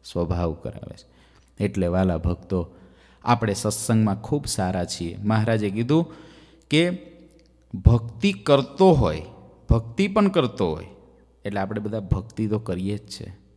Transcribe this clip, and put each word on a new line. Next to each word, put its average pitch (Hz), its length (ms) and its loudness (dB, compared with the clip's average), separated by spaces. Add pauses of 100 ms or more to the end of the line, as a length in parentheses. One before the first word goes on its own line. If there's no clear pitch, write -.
સ્વભાવ 87 480 -2
કરાવે - 420 -12
છે. - 260 -20 (440)
એટલે 95 220 0
વાલા 90 320 2
ભક્તો, 87 500 -4 (560)
આપણે 113 300 2
સત્સંગમાં 107 600 0
ખૂબ 143 300 -4
સારા 90 380 -2
છીએ. 85 400 -8
મહારાજે 107 460 0
કીધું 127 420 0 (580)
કે 165 200 2 (840)
ભક્તિ 120 580 4
કરતો 151 600 4
હોય, 85 300 2 (480)
ભક્તિ 117 380 2
પણ 202 200 2
કરતો 123 420 0
હોય, - 160 -8 (580)
એટલે 101 160 -4
આપણે 101 200 -6
બધા 104 200 -6
ભક્તિ 101 460 -4
તો 107 120 0
કરીએ 98 380 -4
જ 101 40 -8
છે - 380 -16 (180)